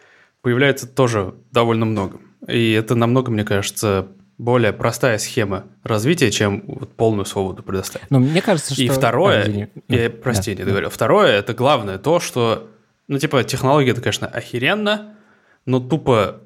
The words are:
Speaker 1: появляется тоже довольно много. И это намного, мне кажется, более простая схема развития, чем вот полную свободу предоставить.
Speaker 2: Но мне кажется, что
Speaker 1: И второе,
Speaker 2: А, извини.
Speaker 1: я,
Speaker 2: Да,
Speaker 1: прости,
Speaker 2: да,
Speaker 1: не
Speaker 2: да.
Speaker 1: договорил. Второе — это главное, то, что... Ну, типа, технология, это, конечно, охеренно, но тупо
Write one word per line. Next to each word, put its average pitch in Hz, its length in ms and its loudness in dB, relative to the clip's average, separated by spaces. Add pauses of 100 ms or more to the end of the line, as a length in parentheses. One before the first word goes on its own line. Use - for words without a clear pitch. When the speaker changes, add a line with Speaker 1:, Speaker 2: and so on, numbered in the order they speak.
(420)
Speaker 1:
появляется 127 460 0
тоже 113 460 0 (180)
довольно 117 340 2
много. 104 320 -4 (300)
И 117 240 2
это 113 240 0
намного, 120 340 2
мне 107 140 0
кажется, 98 640 -2 (300)
более 120 340 2
простая 113 460 0
схема 98 480 -4 (180)
развития, 120 480 2
чем 101 340 0
вот - 260 -12
полную 110 340 0
свободу 95 360 -4
предоставить. - 480 -6
Speaker 2:
Но 139 80 4
мне 143 240 2
кажется, 151 320 0
что 131 80 0
Speaker 1:
И - 60 2
второе, 135 500 2
Speaker 2:
А, 101 40 2
извини. 104 260 -2 (200)
Speaker 1:
я, 117 200 0
Speaker 2:
Да, 117 120 -6
Speaker 1:
прости, 107 300 -2
Speaker 2:
да, - 20 -4
Speaker 1:
не 95 60 -6
Speaker 2:
да. 92 60 -8
Speaker 1:
договорил. 98 260 0
Второе — 151 480 4
это 104 160 -4
главное, 110 440 0
то, 151 200 0
что... 117 500 -2 (380)
Ну, 143 120 -4
типа, 143 260 0
технология, 131 480 2
это, 120 80 -4
конечно, 113 260 -4
охеренно, 202 880 -4 (520)
но 127 120 0
тупо 127 680 0